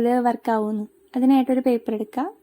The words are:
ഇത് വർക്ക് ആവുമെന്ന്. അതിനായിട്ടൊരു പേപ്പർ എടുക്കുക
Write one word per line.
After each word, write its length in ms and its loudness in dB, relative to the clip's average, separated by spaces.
ഇത് 100 0
വർക്ക് 280 -2
ആവുമെന്ന്. 300 -4
അതിനായിട്ടൊരു 520 2
പേപ്പർ 300 0
എടുക്കുക 280 -6